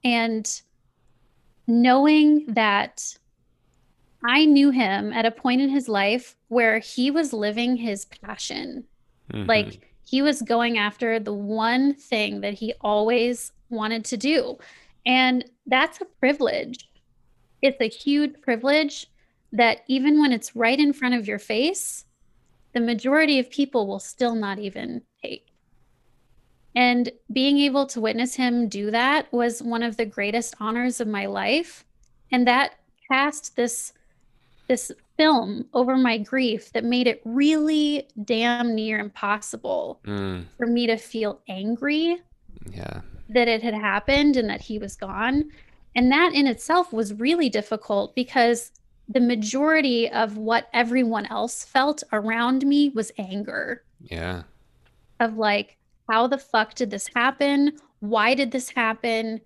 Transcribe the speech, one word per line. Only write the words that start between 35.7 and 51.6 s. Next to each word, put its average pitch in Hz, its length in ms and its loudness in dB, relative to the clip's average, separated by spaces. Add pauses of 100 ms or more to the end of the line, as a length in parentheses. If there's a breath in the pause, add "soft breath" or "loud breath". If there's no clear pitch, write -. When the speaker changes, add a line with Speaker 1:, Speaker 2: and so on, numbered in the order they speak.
Speaker 1:
over 247 200 2
my 247 220 2
grief 220 560 -4
that 226 100 -4
made 247 220 0
it 226 200 0
really 294 840 0 (180)
damn 240 480 0
near 220 240 -4
impossible 208 1080 -6
Speaker 2:
Mm. 98 400 -6 (120)
Speaker 1:
for 240 80 -4
me 240 220 0
to 226 100 0
feel 214 500 -6
angry 277 720 -2 (520)
Speaker 2:
Yeah. - 300 -10 (280)
Speaker 1:
that 240 180 4
it 226 140 2
had 233 140 -2
happened 214 600 2
and 226 140 0
that 202 120 -4
he 214 180 -10
was 202 160 -12
gone. 233 560 -2 (440 loud breath)
And 247 160 6
that 330 220 4
in 277 140 4
itself 330 440 0
was 220 220 -4
really 262 360 2
difficult 208 680 -4
because 240 560 0 (360)
the 240 120 0
majority 247 880 0
of 214 280 -2
what 220 360 -2
everyone 233 540 0
else 226 360 -6